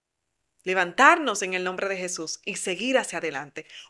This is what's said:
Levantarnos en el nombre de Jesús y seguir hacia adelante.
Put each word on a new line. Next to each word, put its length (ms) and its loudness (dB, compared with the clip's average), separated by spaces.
Levantarnos 800 4
en 120 -2
el 100 -2
nombre 240 -2
de 80 -4
Jesús 480 -8
y 120 -8
seguir 420 0
hacia 200 -4
adelante. 480 -8